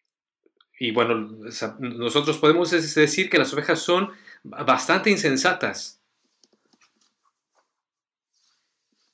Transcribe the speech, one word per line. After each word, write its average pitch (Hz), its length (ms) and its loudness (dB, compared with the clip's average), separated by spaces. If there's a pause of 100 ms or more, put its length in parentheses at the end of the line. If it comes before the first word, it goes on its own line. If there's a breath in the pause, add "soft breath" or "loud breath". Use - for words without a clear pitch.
(800)
y 120 120 -4
bueno, 110 600 -2
sa-, 107 260 -8
nosotros 127 580 -2
podemos 160 380 4
es-, 151 220 0
decir 151 340 2
que 175 80 2
las 131 160 0
ovejas 165 260 -2
son 180 300 0 (320 loud breath)
ba-, - 220 -12
bastante 165 440 2
insensatas. 151 920 0 (3000)